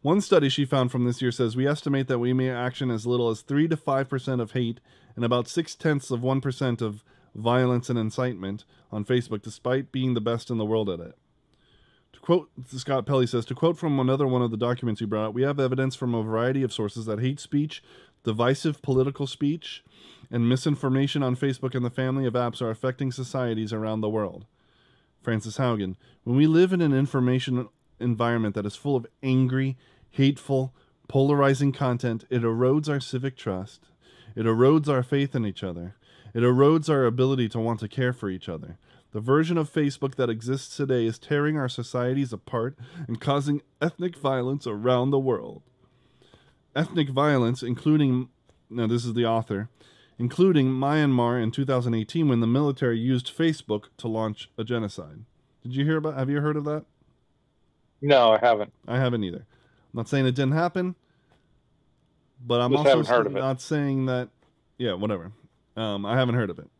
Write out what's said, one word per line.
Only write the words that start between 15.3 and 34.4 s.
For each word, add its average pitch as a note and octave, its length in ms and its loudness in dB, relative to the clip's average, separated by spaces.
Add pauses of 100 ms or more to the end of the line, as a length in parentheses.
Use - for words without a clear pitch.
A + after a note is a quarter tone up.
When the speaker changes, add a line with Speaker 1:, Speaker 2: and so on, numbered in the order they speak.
Speaker 1:
"We B2 80 0
have C#3+ 180 0
evidence C3 360 0
from A#2+ 180 -2
a A2 80 0
variety A#2+ 400 0
of A#2+ 100 -2
sources G#2+ 340 -4
that G#2+ 120 -4
hate C3 220 -2
speech, D3 420 -2 (400)
divisive B2 580 0
political C3+ 460 0
speech, - 580 -6 (460)
and A#2 180 2
misinformation C3+ 760 0
on B2 140 0
Facebook C3 380 -4
and B2 100 -2
the A#2+ 60 -4
family C3 340 -2
of A#2 100 -2
apps A#2+ 280 -2
are A2+ 80 -2
affecting B2+ 420 -4
societies A#2 600 -4
around A2 280 -4
the G#2+ 80 -2
world." G#2 380 -4 (760)
Frances A2 380 -4
Haugen, G#2+ 380 -2 (260)
"When A#2+ 140 0
we D3+ 100 6
live F3 260 4
in F3 80 0
an D3+ 140 4
information B2+ 720 0 (320)
environment A#2 540 0
that G#2 100 -6
is G#2 120 -6
full C#3+ 180 -2
of A#2+ 100 0 (200)
angry, C3 520 0 (340)
hateful, C3+ 640 0 (360)
polarizing C#3 640 2
content, A#2+ 580 -2
it B2 120 0
erodes B2+ 460 2
our C#3+ 120 -2
civic C3 360 -6
trust. F#2+ 520 -8 (480)
It A2+ 100 -2